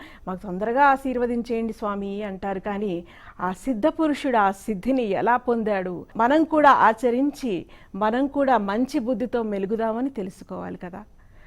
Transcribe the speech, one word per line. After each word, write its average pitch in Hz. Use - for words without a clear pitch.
మాకు 185
తొందరగా 214
ఆశీర్వదించేయండి 240
స్వామి" 202
అంటారు. 196
కానీ 196
ఆ 180
సిద్ధ 226
పురుషుడు 302
ఆ 202
సిద్ధిని 226
ఎలా 202
పొందాడు, 202
మనం 269
కూడా 302
ఆచరించి, 240
మనం 220
కూడా 269
మంచి 220
బుద్ధితో 240
మెలుగుదామని 220
తెలుసుకోవాలి 185
కదా. 185